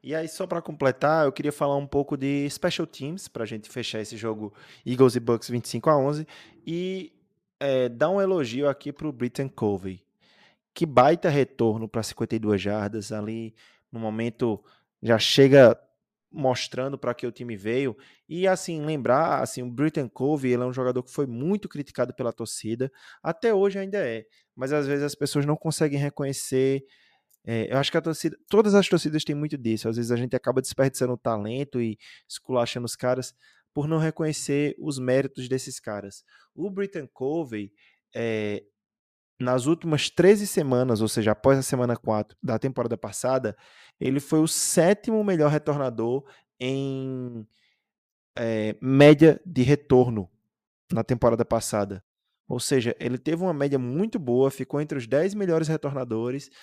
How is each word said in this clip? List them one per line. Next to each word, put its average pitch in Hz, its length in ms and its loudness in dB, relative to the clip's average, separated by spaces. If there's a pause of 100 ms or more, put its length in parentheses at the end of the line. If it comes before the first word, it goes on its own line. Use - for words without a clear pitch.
E 135 100 -8
aí, 160 140 -4
só - 180 -8
pra 170 160 -4
completar, 151 640 2
eu 135 60 2
queria 147 200 -4
falar 143 240 0
um 143 120 -4
pouco 143 280 -2
de 143 360 -2
special 170 340 -4
teams, 156 420 -12
pra 113 200 -8
gente 107 200 -10
fechar 113 320 -8
esse 107 160 -10
jogo 107 380 -6 (320)
Eagles 123 300 6
e 123 40 0
Bucks 117 300 -2
vinte 120 160 -4
e - 40 -12
cinco 120 200 -2
a 151 80 6
onze, 147 300 -2 (360)
e, 180 480 -8 (480)
é, 131 300 0
dar 120 220 0
um 196 100 0
elogio 143 480 0
aqui 139 240 -6
pro 156 180 -8
Britton 123 380 -4
Covey. 95 560 -4 (680)
Que - 140 -2
baita 151 440 4
retorno 117 600 0
pra 113 140 -4
cinquenta - 320 -6
e 110 40 -2
duas 104 220 0
jardas, 104 500 -4
ali 110 440 -8 (360)
no 120 80 -12
momento 113 640 -4 (380)
já 113 160 4
chega 135 580 8 (580)
mostrando 131 640 -4
pra 123 160 -4
que 123 140 -8
o 117 40 -6
time 120 260 -12
veio. 117 360 -2 (360)
E, 180 180 -2
assim, 170 380 -2
lembrar, 143 580 0
assim, 131 180 -8
o 123 80 -8
Britton 139 380 -2
Covey, 131 460 0
ele 123 100 0
é - 20 -2
um 127 60 -4
jogador 127 320 -2
que - 80 -16
foi 143 160 -2
muito 160 400 -4
criticado 131 460 -6
pela 120 180 -4
torcida, 117 580 -6 (320)
até 165 320 -2
hoje 196 240 2
ainda 196 200 -6
é, 117 280 -4 (300)
mas 131 160 -4
às 147 160 0
vezes 143 160 0
as 143 100 -4
pessoas 143 320 -2
não 151 120 0
conseguem 147 420 -2
reconhecer, 135 880 -2 (600)
é, 113 240 -4
eu 127 80 0
acho 139 140 -2
que 170 60 0
a 160 40 2
torcida, 160 360 -4 (100)
todas 208 260 4
as 202 140 6
torcidas 156 380 0
têm 151 100 -4
muito 151 220 -6
disso, 113 320 -2
às 113 80 -2
vezes 117 120 -4
a 120 60 2
gente 123 180 -4
acaba 127 280 0
desperdiçando 131 500 -2
o 120 60 -4
talento 120 640 -4
e 110 160 -4 (320)
esculachando 120 560 -4
os 113 100 -8
caras 127 400 -4 (380)
por 147 120 -4
não 160 120 0
reconhecer 156 840 -2
os 143 180 -6
méritos 127 520 -2
desses 127 320 -6
caras. 101 420 -12 (320)
O 185 140 -8
Britton 190 420 -8
Covey, 127 600 -6 (420)
é, 110 480 -4 (720)
nas 123 280 0
últimas 160 440 0
treze 202 360 6
semanas, 127 560 0
ou 110 60 0
seja, 107 240 0
após 135 260 4
a 135 60 -2
semana 123 340 -2
quatro 107 460 -4
da 113 160 -2
temporada 120 360 -4
passada, 117 600 -4 (420)
ele 143 200 0
foi 160 200 0
o 160 80 4
sétimo 208 760 2
melhor 165 260 2
retornador 135 720 -2 (360)
em, 131 880 -6 (880)
é, 110 420 -2
média 143 640 8
de 135 200 0
retorno 123 640 4 (640)
na 113 100 0
temporada 117 400 2
passada. 101 600 -2 (440)
Ou 123 120 -6
seja, 120 400 0
ele 123 180 -4
teve 165 240 -4
uma 185 120 -2
média 143 260 0
muito 160 400 -4
boa, 131 320 2
ficou 143 300 -6
entre 151 160 -6
os 117 100 -8
dez 156 260 0
melhores 170 340 0
retornadores, 131 840 -4 (140)